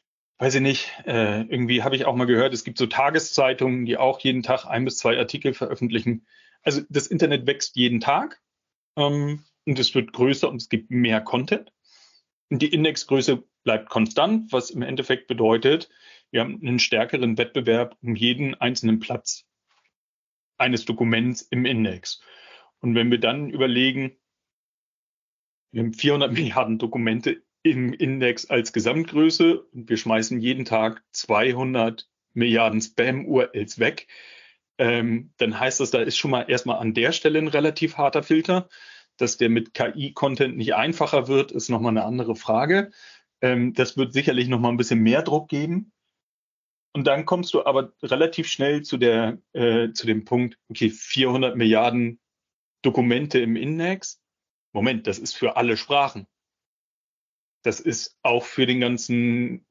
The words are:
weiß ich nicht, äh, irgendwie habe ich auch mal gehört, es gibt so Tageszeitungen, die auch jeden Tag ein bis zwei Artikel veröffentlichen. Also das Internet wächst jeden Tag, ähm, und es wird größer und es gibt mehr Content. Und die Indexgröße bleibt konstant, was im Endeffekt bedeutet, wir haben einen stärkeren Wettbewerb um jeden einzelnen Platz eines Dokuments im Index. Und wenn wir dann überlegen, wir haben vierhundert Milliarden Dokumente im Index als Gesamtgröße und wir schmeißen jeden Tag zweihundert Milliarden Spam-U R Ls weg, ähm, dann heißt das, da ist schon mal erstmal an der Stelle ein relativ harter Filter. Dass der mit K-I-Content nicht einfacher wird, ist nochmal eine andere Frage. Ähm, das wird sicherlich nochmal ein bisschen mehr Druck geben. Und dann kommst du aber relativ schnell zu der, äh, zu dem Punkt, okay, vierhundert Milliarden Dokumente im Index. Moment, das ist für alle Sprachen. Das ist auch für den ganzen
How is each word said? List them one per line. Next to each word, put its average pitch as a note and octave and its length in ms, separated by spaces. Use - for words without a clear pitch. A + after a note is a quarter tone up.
weiß B2+ 160
ich C3+ 80
nicht, C3+ 280
äh, A2 380
irgendwie A#2+ 400
habe C3+ 120
ich C3 120
auch B2 80
mal B2 120
gehört, B2 280
es A2 100
gibt A#2 140
so B2+ 80
Tageszeitungen, C3 1000
die A#2 140
auch C3 220
jeden B2+ 220
Tag B2+ 220
ein B2+ 220
bis B2 100
zwei A#2+ 220
Artikel B2+ 340
veröffentlichen. A#2 720
Also D3 260
das C#3+ 180
Internet D3 400
wächst C#3 300
jeden A#2+ 240
Tag, F3 400
ähm, D3 480
und C3 120
es - 160
wird A#2+ 200
größer C3+ 340
und C3 80
es - 140
gibt A2 200
mehr A#2+ 300
Content. - 500
Und C#3+ 120
die D3+ 100
Indexgröße D3 720
bleibt A2 280
konstant, D#3+ 640
was - 160
im A#2+ 100
Endeffekt C3 460
bedeutet, A#2 640
wir A#2 100
haben C3+ 220
einen B2 160
stärkeren A#2+ 580
Wettbewerb A#2+ 640
um A#2 160
jeden B2+ 380
einzelnen A2+ 460
Platz - 440
eines B2 240
Dokuments A#2 580
im B2+ 240
Index. G#2+ 540
Und A#2+ 160
wenn A#2+ 160
wir A#2 80
dann C3 280
überlegen, C3 680
wir A2+ 140
haben A2+ 80
vierhundert C#3+ 400
Milliarden A2+ 460
Dokumente A2+ 680
im B2+ 300
Index C3 580
als A#2+ 220
Gesamtgröße D#3 880
und A#2 280
wir A2+ 80
schmeißen A2 440
jeden B2+ 240
Tag A2 480
zweihundert B2 960
Milliarden A2+ 480
Spam-U C3 600
R - 140
Ls G2+ 240
weg, - 300
ähm, A#2 580
dann A2 240
heißt C3 180
das, C3 140
da A#2+ 80
ist A2 160
schon C#3+ 160
mal B2 160
erstmal A#2+ 300
an A2 140
der A#2 200
Stelle D#3 260
ein D#3 100
relativ D3+ 480
harter C#3+ 280
Filter. F3+ 440
Dass A#2+ 200
der A#2 140
mit A#2 240
K-I-Content C3+ 840
nicht A2+ 180
einfacher C#3 540
wird, C#3 240
ist - 160
nochmal A#2 220
eine A2 140
andere A#2 300
Frage. D#3 560
Ähm, B2 340
das B2+ 220
wird C3 160
sicherlich B2+ 360
nochmal A#2+ 240
ein A#2+ 40
bisschen A#2 240
mehr A#2 220
Druck D3 260
geben. E3 440
Und C#3+ 120
dann D3 200
kommst F3+ 260
du - 140
aber C3+ 260
relativ D#3+ 460
schnell D3 340
zu C#3+ 140
der, A#2 420
äh, A#2 400
zu - 140
dem A2 180
Punkt, B2 340
okay, A#2 200
vierhundert B2+ 680
Milliarden A#2 640
Dokumente B2+ 580
im A2+ 160
Index. E3 640
Moment, A2 340
das F#2+ 120
ist - 180
für A#2 200
alle A#2+ 200
Sprachen. C3+ 500
Das - 180
ist - 420
auch A#2+ 220
für C3 220
den B2+ 140
ganzen A#2+ 920